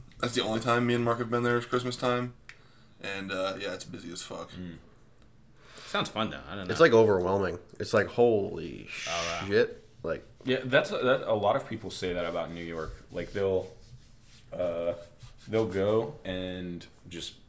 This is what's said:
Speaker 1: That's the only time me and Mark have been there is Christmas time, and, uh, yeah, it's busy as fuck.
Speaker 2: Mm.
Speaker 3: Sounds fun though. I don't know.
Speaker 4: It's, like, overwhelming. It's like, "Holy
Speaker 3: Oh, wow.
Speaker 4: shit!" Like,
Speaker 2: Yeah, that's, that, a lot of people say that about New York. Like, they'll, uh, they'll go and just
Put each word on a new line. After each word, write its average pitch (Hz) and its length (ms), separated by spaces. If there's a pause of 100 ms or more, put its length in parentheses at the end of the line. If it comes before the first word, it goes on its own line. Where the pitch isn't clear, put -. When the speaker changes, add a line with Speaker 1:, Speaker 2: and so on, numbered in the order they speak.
(200)
Speaker 1:
That's 120 140
the 123 80
only 113 180
time 120 260
me 120 80
and 120 100
Mark 117 140
have 113 120
been 120 120
there 120 160
is 120 80
Christmas 123 300
time, 123 380 (680)
and, 98 300
uh, 95 280
yeah, 98 140
it's 95 100
busy 87 280
as 87 100
fuck. 85 300
Speaker 2:
Mm. 90 240 (1120)
Speaker 3:
Sounds 202 200
fun 107 220
though. 69 80 (100)
I 80 60
don't 98 140
know. - 20
Speaker 4:
It's, 87 100
like, 160 120
overwhelming. 95 640 (220)
It's - 120
like, 104 140
"Holy 98 840 (200)
Speaker 3:
Oh, - 20 (320)
wow. 95 60
Speaker 4:
shit!" 107 360 (200)
Like, 82 200 (200)
Speaker 2:
Yeah, - 180
that's, 135 280
that, 135 360
a 110 80
lot 107 220
of 135 120
people 104 220
say 90 220
that 87 120
about 82 280
New 85 100
York. 82 320 (160)
Like, 85 220
they'll, 95 340 (840)
uh, 85 400 (560)
they'll 110 180
go 104 480 (100)
and 92 600 (220)
just 85 260 (140)